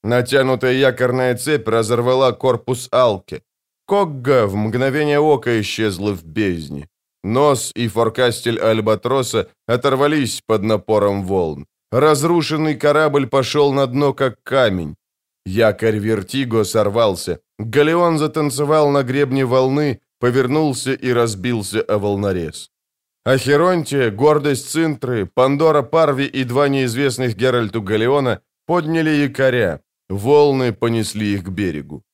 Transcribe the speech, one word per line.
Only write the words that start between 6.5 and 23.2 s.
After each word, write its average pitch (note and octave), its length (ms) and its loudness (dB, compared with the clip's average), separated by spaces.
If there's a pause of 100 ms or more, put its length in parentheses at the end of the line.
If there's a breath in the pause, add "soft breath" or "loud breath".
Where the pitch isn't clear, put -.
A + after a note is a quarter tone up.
Нос C3 520 0
и A#2 120 -4
форкастель A#2 720 -2
Альбатроса A2+ 880 0 (200)
оторвались C3+ 800 0
под G#2+ 160 0
напором G2+ 600 0
волн. E2 400 -2 (260)
Разрушенный D3+ 840 0
корабль D3 520 2
пошёл C#3+ 460 2
на C#3 140 0
дно, C3+ 260 0
как C3 300 -4
камень. F#2+ 520 0 (500)
Якорь G#2+ 540 0
Вертиго A2 680 -2
сорвался. G2+ 720 0 (200)
Галеон D#3 580 2
затанцевал D3 760 0
на C#3 120 2
гребне C3+ 420 0
волны, C3 540 0 (200)
повернулся C3 760 0
и B2+ 200 -2
разбился A2 680 -2
о - 160 -2
волнорез. G2 720 -4 (540)